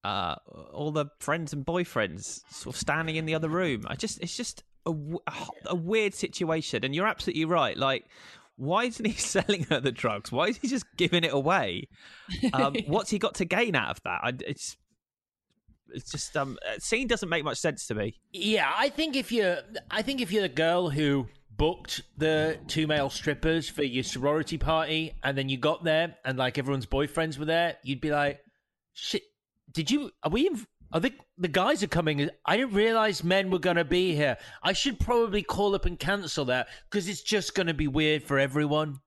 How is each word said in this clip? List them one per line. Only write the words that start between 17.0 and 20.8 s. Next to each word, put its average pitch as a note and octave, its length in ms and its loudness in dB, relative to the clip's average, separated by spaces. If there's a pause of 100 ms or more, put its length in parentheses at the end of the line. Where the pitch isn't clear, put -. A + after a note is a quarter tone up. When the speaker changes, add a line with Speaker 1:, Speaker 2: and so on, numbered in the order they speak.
Speaker 1:
doesn't G#3+ 220 -2
make E3 160 -2
much C#3 140 -4
sense - 280 -4
to A2+ 80 -4
me. G#2 240 -4 (140)
Speaker 3:
Yeah, F#3+ 440 0
I B3+ 120 2
think D4 260 -2
if C4+ 160 -2
you're, G3 280 2 (320)
I G#3+ 120 -2
think B3+ 180 -2
if F#3 120 -2
you're G#3 100 4
the F#3 60 0
girl E3 420 2